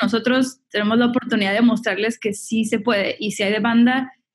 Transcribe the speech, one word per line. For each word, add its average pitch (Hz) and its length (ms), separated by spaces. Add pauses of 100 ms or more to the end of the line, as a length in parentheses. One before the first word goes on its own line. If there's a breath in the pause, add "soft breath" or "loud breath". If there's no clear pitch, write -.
nosotros, 240 680
tenemos 208 280
la 240 100
oportunidad 240 440
de 208 80
mostrarles 226 580
que 208 140
sí 220 320
se 220 160
puede, 208 400
y 214 120
si - 120
hay 196 80
demanda, 240 640 (220)